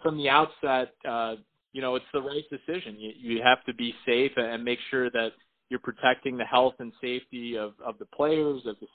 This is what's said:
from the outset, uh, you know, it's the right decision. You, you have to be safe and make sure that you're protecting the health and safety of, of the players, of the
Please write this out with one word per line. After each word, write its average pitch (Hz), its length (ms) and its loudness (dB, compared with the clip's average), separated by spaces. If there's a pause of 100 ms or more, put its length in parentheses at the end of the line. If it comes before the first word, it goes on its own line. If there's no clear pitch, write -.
from 156 140 0
the 139 140 0
outset, 139 640 2 (120)
uh, 117 280 -2 (380)
you 135 100 -8
know, 127 140 0
it's 127 180 -6
the 139 80 0
right 143 280 -6
decision. 143 480 -8
You, 110 180 -12
you 117 260 -4
have 123 220 6
to - 100 -4
be 117 200 -4 (120)
safe 131 300 4
and 117 280 -2
make 123 140 0 (120)
sure 127 200 0
that 113 220 -2 (360)
you're 123 120 -6
protecting 127 580 0
the 113 60 -4
health 127 340 4
and 117 140 -12 (100)
safety 123 560 -6
of, 107 140 -6 (120)
of 107 140 -8
the - 80 -14
players, 147 580 0
of 107 160 -8
the 104 140 -14